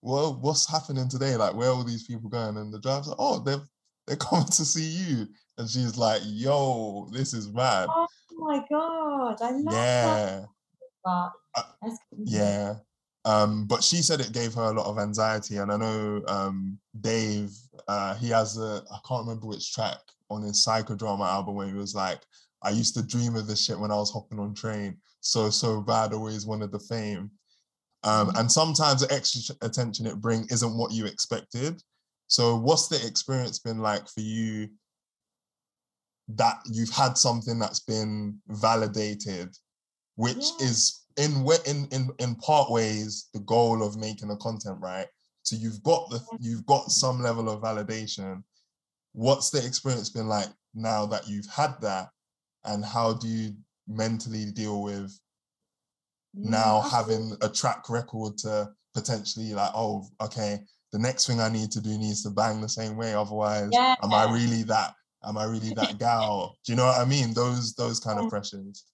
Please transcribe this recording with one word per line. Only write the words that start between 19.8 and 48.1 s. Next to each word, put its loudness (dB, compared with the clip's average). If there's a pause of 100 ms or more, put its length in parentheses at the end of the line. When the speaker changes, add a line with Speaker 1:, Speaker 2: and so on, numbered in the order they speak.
Speaker 1:
on -6
his 2
psychodrama 0
album -2
where -6
he -8
was -6
like, -2 (420)
"I 0
used 2
to -2
dream 0
of -4
this 0
shit -2
when 0
I 2
was 0
hopping -8
on -4
train. -6 (220)
So, 2
so 2
bad, 2
always -4
wanted -4
the -6
fame." -6 (720)
Um, 6
Speaker 2:
Mm-hmm. 0
Speaker 1:
and 4
sometimes 6
the 2
extra -2
t-, -8
attention -2
it -6
bring 0
isn't 0
what -2
you -2
expected. -4 (460)
So 6
what's 6
the -2
experience -2
been -4
like 0
for -10
you -4 (1600)
that 2 (120)
you've 0
had 4
something 2
that's -2
been -4 (100)
validated, 0 (600)
which 0
Speaker 2:
Yeah. -2
Speaker 1:
is 2 (120)
in 2
wa-, 6 (100)
in, -2
in, 0
in -2
part 4
ways 0
the -8
goal 4
of -2
making -8
a -4
content, -8
right? -6 (340)
So -2
you've -6
got 2
the, -6 (120)
Speaker 2:
Yeah. -10
Speaker 1:
you've -6
got 4
some 2
level 0
of -4
validation. -6 (680)